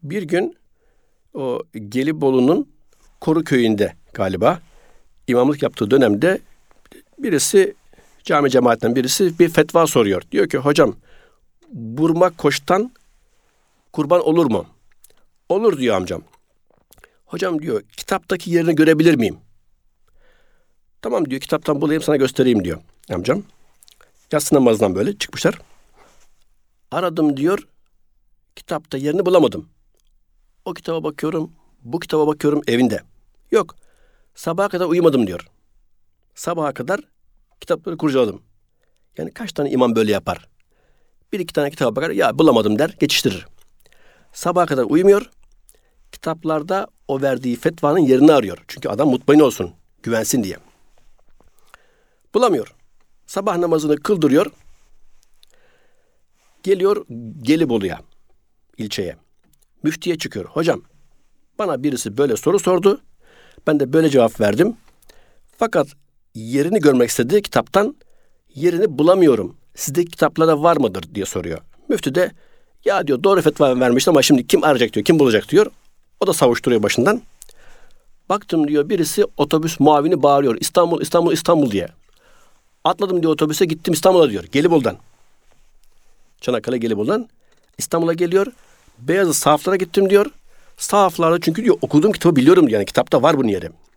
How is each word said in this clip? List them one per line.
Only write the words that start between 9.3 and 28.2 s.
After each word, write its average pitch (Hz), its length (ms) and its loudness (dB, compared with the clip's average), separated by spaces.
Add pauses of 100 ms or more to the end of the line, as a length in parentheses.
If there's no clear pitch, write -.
bir 170 100 4
fetva 160 380 2
soruyor. 101 360 0 (100)
Diyor 151 160 0
ki, 143 100 -4
"Hocam, 139 380 0 (720)
burma 160 680 -2
koçtan 180 560 -2 (1000)
kurban 156 340 0
olur 160 200 2
mu?" 104 200 -2 (840)
"Olur." 196 300 0
diyor 117 180 0
amcam. 90 260 -6 (1040)
"Hocam," 170 360 -6
diyor, 120 200 -4 (140)
"kitaptaki - 540 -6
yerini 170 240 2
görebilir 160 400 4
miyim?" 113 220 -2 (1700)
"Tamam," 208 280 -4
diyor, 135 100 -6
"kitaptan 147 400 -4
bulayım, 151 220 -2
sana 151 140 0
göstereyim." 127 480 2
diyor 82 160 -8 (300)
amcam. 113 320 -4 (920)
Yatsı 151 220 -2
namazından 113 400 2
böyle 101 240 -4
çıkmışlar. - 400 -4 (1300)
"Aradım," 160 460 -2
diyor, 180 300 -2 (920)